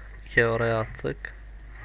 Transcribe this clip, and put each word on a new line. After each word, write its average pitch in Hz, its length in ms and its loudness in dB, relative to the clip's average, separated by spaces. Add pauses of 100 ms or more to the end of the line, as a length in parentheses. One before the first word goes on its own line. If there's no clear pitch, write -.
(260)
İki 117 200 6
oraya 117 340 4
attık. - 540 -4 (520)